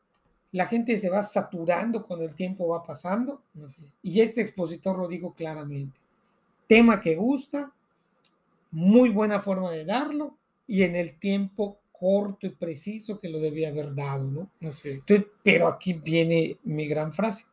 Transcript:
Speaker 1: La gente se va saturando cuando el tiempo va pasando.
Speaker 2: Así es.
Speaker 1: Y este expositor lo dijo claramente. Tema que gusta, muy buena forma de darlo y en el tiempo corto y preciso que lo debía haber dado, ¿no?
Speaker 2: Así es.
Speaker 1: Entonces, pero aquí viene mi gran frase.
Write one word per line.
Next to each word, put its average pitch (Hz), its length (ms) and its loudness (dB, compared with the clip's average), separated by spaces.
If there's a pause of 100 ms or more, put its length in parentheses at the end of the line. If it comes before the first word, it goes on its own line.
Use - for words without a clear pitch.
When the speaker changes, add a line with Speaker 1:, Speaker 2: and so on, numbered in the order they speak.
(520)
Speaker 1:
La 180 140 0
gente 233 300 0
se 196 140 -2
va 202 120 2
saturando 190 800 -2
cuando 170 240 -8
el 156 80 -12
tiempo 185 340 -4
va 165 140 -2
pasando. 214 600 -4 (220)
Speaker 2:
Así 139 200 -20
es. - 60 -20 (120)
Speaker 1:
Y 185 180 2
este 226 200 2
expositor 185 580 -4
lo 180 80 -4
dijo 170 260 -8
claramente. 147 680 -10 (680)
Tema 226 340 8
que 165 140 0
gusta, 269 580 -2 (1000)
muy 208 400 6
buena 208 300 0
forma 190 320 -2
de 156 120 -8
darlo 294 520 -4 (300)
y 196 160 2
en 175 140 2
el 175 220 -4
tiempo 202 600 -4 (140)
corto 196 540 0
y 185 40 -8
preciso 202 680 -8
que 180 80 -10
lo 156 100 -6
debía 156 300 -2
haber 147 260 -6
dado, 139 300 -4
¿no? 143 260 -6 (160)
Speaker 2:
Así 147 240 -12
es. 139 100 -8
Speaker 1:
Entonces, 202 260 4 (160)
pero 175 260 6
aquí 180 240 -2
viene 165 720 2
mi 151 220 -4
gran 151 260 -4
frase. 202 400 -4